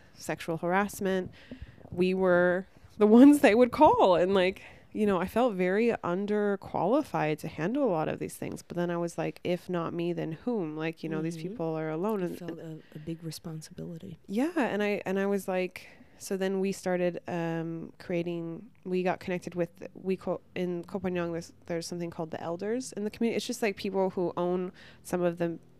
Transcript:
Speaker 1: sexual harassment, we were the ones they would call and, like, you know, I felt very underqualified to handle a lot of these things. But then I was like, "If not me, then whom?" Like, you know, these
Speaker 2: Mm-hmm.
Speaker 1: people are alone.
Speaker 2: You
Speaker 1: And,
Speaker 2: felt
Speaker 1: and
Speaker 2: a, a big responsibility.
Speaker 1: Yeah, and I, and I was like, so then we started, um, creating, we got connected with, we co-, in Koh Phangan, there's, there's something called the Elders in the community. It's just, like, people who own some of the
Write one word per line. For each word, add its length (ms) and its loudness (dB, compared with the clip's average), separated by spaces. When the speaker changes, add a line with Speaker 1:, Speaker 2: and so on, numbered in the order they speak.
Speaker 1:
sexual 440 -6
harassment, 760 -2
we 220 2
were 540 2
the 100 6
ones 320 12
they 160 8
would 160 6
call 440 8
and, 180 4
like, 280 2
you 120 0
know, 140 4
I 80 -2
felt 280 2
very 340 2
underqualified 1400 0
to 80 -10
handle 360 -2
a 80 2
lot 160 0
of 120 -4
these 160 -8
things. 280 -10
But 140 -8
then 120 -2
I 80 -2
was 200 -4
like, 260 -6
"If 260 -4
not 240 -4
me, 200 -2
then 200 -6
whom?" 320 -4
Like, 260 -6
you 60 -6
know, 120 -4
these 160 -4
Speaker 2:
Mm-hmm. 120 -8
Speaker 1:
people 280 -4
are 120 -4
alone. 300 -2
Speaker 2:
You 80 -2
Speaker 1:
And, 100 -8
Speaker 2:
felt 220 -12
Speaker 1:
and 220 -14
Speaker 2:
a, 20 -16
a 40 -12
big 240 -10
responsibility. 1040 -12
Speaker 1:
Yeah, 280 -2
and 280 0
I, 220 -2
and 140 -2
I 60 0
was 220 -2
like, 400 -4
so 180 -6
then 240 0
we 100 0
started, 560 -2
um, 720 -4
creating, 640 -4
we 180 0
got 160 0
connected 360 -4
with, 140 -2
we 220 -2
co-, 240 -4
in 300 -4
Koh 140 -8
Phangan, 340 -2
there's, 180 -8
there's 220 -6
something 220 -6
called 220 -8
the 100 -8
Elders 520 -4
in 100 -6
the 60 -2
community. 260 0
It's 120 -4
just, 140 -6
like, 140 0
people 360 -2
who 260 -2
own 340 -2
some 180 -2
of 160 0
the 200 -2